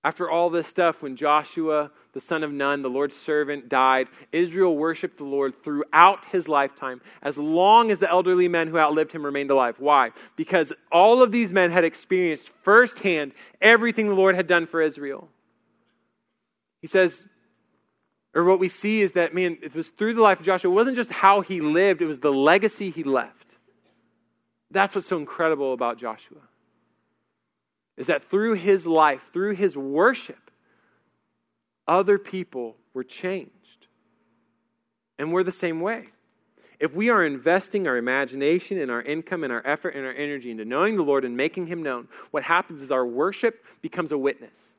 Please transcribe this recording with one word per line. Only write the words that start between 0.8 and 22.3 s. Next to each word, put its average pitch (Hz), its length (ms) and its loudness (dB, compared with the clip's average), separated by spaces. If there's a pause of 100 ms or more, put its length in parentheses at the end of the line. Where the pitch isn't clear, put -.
when 135 160 -12
Joshua, 151 720 -2 (220)
the 131 80 -12
son 160 240 -4
of 147 80 -8
Nun, 143 280 -2
the 135 80 -4
Lord's 139 260 -4
servant, 143 520 -4
died, 131 400 2 (240)
Israel 175 460 0
worshiped 165 400 -6
the 147 80 -12
Lord 139 380 -4
throughout 160 680 4
his 170 160 -4
lifetime, 139 540 -4 (200)
as 139 160 -8
long 190 540 4
as 196 80 -2
the 185 100 0
elderly 180 380 2
men 165 220 -2
who 165 80 -2
outlived 156 340 0
him 151 140 -10
remained 143 260 -4
alive. 127 280 2
Why? 135 320 2 (260)
Because 160 340 -2 (220)
all 220 280 8
of 226 120 4
these 233 180 0
men 180 200 2
had 175 120 2
experienced 165 680 -2 (120)
firsthand 190 720 2 (260)
everything 220 480 4
the 208 60 0
Lord 190 220 4
had 180 120 -2
done 170 180 2
for 165 160 -4
Israel. 143 480 -6 (1500)
He 160 80 -20
says, 185 400 0 (1040)
or 170 120 0
what 185 140 4
we 185 100 0
see 214 320 -2
is 190 120 0
that, 165 200 0
man, 175 280 -2
it 143 140 -14
was 160 140 -8
through 220 240 -4
the 226 80 2
life 202 180 4
of 160 60 -12
Joshua. 185 260 0
It 185 40 2
wasn't 247 200 2
just 247 160 -6
how 196 300 4
he 185 180 -6
lived, 165 420 2
it 170 40 0
was 147 140 -6
the 147 120 2